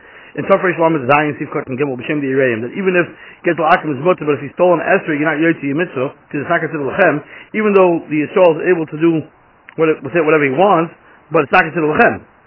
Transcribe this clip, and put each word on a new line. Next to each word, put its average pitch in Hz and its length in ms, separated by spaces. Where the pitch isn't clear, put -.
in 147 160
Tov 190 120
Reish 175 160
Lamed 160 280
Zayin, 147 320
Sif 151 160
Katan 131 240
Gimel, 139 160
B'Shem 147 240
Di'ereim, 131 480
that 127 80
even 185 240
if 170 80
Gezel 165 200
Akim 170 280
is 127 80
Mutter, 170 240
but 147 120
if 123 40
he 139 160
stole 180 160
an 156 80
Esrog, 180 320
you're 151 160
not 147 80
Yotzi 160 320
Yimitzo, 143 400
'cause - 320
it's 120 80
not 170 120
considered 147 240
Lechem, 151 360
even 214 200
though 180 360
the 147 160
Yisrael 170 320
is 165 80
able 170 200
to 151 120
do 160 240
what 160 120
it, 151 120
with 156 120
it 170 120
whatever 151 200
he 131 80
wants, 170 400
but 151 160
it's - 80
not 180 120
considered 151 240
Lechem. 156 360